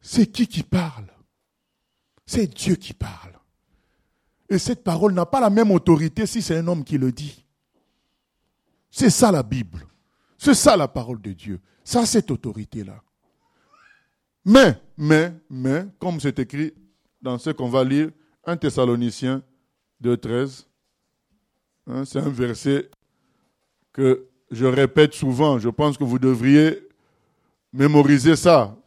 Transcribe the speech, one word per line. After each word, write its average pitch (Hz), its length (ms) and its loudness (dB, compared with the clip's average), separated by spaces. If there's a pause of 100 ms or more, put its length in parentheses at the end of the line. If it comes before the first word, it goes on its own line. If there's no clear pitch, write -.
C'est - 240 0
qui - 220 -4
qui - 160 -10
parle ? 143 420 -6 (1200)
C'est 214 220 -4
Dieu 175 280 -2
qui - 180 -18
parle. - 400 -14 (1160)
Et 196 80 0
cette - 260 -4
parole 185 300 0
n'a 175 140 0
pas 277 120 -2
la 214 120 2
même 214 180 2
autorité 165 560 2
si 220 160 -6
c'est 165 160 -4
un 165 100 -4
homme 170 160 -4
qui 147 140 -6
le 131 140 -2
dit. - 340 -16 (1400)
C'est - 220 2
ça 214 200 4
la 143 120 0
Bible. 107 440 -8 (500)
C'est 277 180 2
ça 247 200 4
la 151 120 0
parole 120 340 -12
de 101 100 -14
Dieu. 92 280 -12 (240)
Ça, 233 240 -2
cette - 240 -2
autorité-là. 107 720 -12 (1400)
Mais, 202 320 6 (220)
mais, 156 340 2 (160)
mais, 135 380 -4 (140)
comme 170 200 -8
c'est 139 200 -4
écrit 147 340 -8 (480)
dans 127 160 -8
ce 156 140 -8
qu'on 127 180 -8
va 131 140 2
lire, 143 260 0 (360)
un 170 120 -6
Thessaloniciens 127 840 -2 (560)
deux 120 180 -2
treize, 127 480 -8 (1200)
hein, 131 180 -10
c'est 135 160 -6
un 143 100 -4
verset 127 600 -4 (1040)
que 131 320 0 (240)
je 120 160 -4
répète 139 480 2
souvent. 135 460 -2
Je 117 100 -2
pense 143 280 -2
que 147 60 -4
vous 127 160 -2
devriez 131 680 2 (840)
mémoriser 143 640 4
ça. 127 400 2 (120)